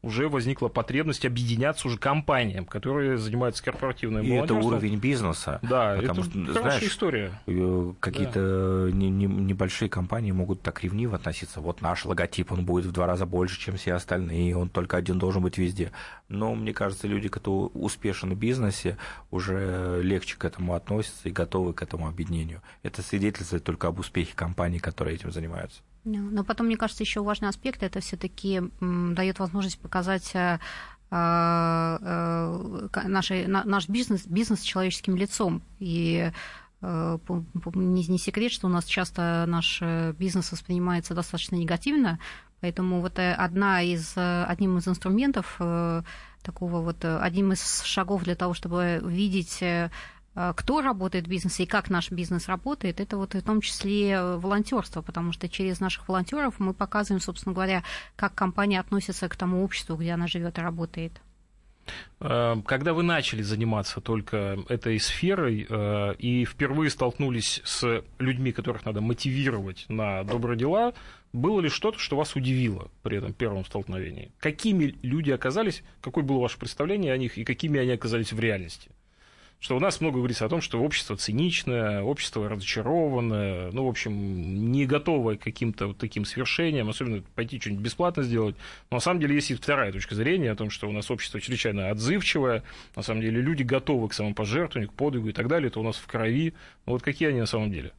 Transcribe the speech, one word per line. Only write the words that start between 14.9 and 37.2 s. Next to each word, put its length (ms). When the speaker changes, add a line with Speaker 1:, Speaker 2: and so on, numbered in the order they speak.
Speaker 2:
один 200
должен 240
быть 160
везде. 340
Но, 240
мне 200
кажется, 340
люди, 200
кто 460
успешен 640
в 20
бизнесе, 600
уже 720
легче 340
к 80
этому 300
относятся 520
и 40
готовы 420
к 80
этому 260
объединению. 540
Это 180
свидетельствует 640
только 240
об 120
успехе 360
компаний, 440
которые 360
этим 160
занимаются. 500
Speaker 3:
Ну, 260
но 140
потом, 220
мне 100
кажется, 260
еще 200
важный 260
аспект — 340
это 160
все-таки, 600
м, 320
дает 260
возможность 420
показать, 540
э, 220
э, 1800
к-, 160
наши, 400
на-, 180
наш 240
бизнес, 360
бизнес 360
с 20
человеческим 540
лицом. 440
И, 520
э, 440